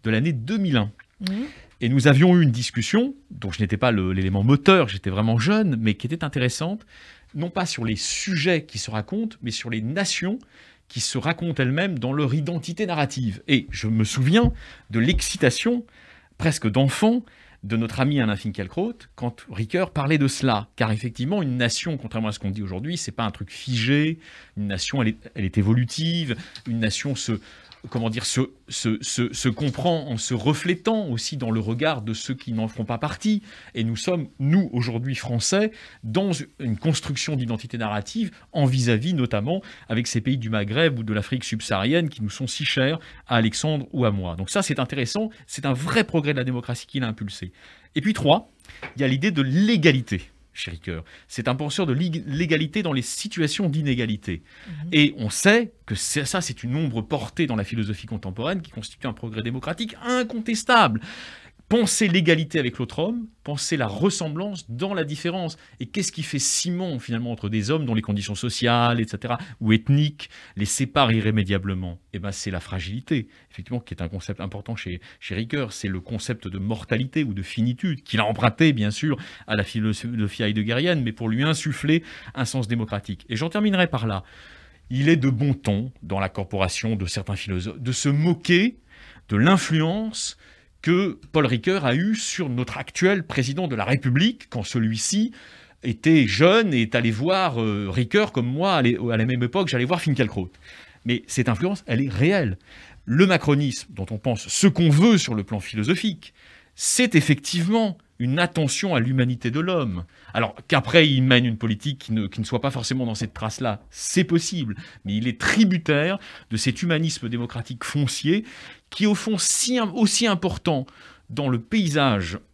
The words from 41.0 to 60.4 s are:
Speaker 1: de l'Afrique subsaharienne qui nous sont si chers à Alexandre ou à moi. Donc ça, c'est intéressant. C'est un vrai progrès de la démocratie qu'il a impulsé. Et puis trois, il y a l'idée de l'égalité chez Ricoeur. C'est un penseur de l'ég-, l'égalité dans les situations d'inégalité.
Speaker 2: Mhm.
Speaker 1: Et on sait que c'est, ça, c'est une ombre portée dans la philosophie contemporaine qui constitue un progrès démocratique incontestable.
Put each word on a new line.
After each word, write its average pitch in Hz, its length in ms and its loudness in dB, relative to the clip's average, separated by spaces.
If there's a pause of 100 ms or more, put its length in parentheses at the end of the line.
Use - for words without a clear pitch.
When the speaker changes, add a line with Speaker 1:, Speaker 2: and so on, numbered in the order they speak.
Speaker 1:
de 107 100 -4
l'Afrique 107 320 -2
subsaharienne 113 640 0
qui 113 140 -8
nous 104 80 -4
sont - 160 -6
si - 180 -6
chers 139 360 0 (260)
à 123 100 2
Alexandre 131 560 0
ou 127 120 0
à 107 80 4
moi. 90 240 -4
Donc 92 140 -6
ça, 202 120 2
c'est 143 160 -2
intéressant. 135 520 -2 (160)
C'est - 200 -8
un 123 60 2
vrai 170 320 0
progrès 151 280 0
de 135 60 0
la 123 60 0
démocratie 123 420 -4
qu'il 131 160 -4
a 120 60 -2
impulsé. 101 440 -8 (420)
Et - 80 -2
puis 208 100 2
trois, 170 380 4 (460)
il 131 40 -6
y 139 40 2
a 131 40 2
l'idée 135 220 2
de 156 100 0
l'égalité 147 880 4 (240)
chez - 180 -10
Ricoeur. 82 320 -8 (260)
C'est 120 200 -4
un 123 60 2
penseur 151 320 -2
de 131 80 2
l'ég-, 165 320 -2
l'égalité 160 560 0
dans 165 100 0
les 131 80 0
situations 170 680 -2
d'inégalité. 120 720 -2 (240)
Speaker 2:
Mhm. 160 260 -10
Speaker 1:
Et 147 240 4
on 107 140 -4
sait 226 420 4 (140)
que 110 80 -4
c'est, 139 320 -2
ça, 185 160 -2
c'est - 200 -8
une 123 140 -2
ombre 131 240 0
portée 151 460 -2
dans 123 100 -2
la 101 80 -2
philosophie 110 420 -4
contemporaine 113 540 -6
qui 156 100 -14
constitue - 360 -12
un 113 80 -4
progrès 110 280 -8
démocratique 131 640 -6
incontestable. 233 960 2 (680)